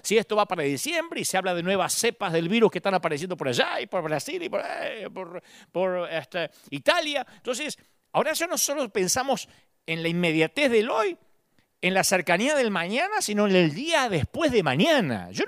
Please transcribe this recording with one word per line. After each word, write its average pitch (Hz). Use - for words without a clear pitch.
si 214
esto 208
va 202
para 180
diciembre, 311
y 170
se -
habla 185
de 170
nuevas 180
cepas 208
del 165
virus 220
que -
están 190
apareciendo 170
por 147
allá, 269
y 233
por 185
Brasil, 156
y -
por, 202
eh, -
por, 175
por, 180
este, 160
Italia. 285
Entonces, 247
ahora 240
ya 320
no 330
solo 285
pensamos 247
en 165
la 165
inmediatez 170
del 226
hoy, 415
en 185
la 190
cercanía 190
del 240
mañana, 240
sino 208
en 196
el 160
día 277
después 214
de 233
mañana. 147
Yo 180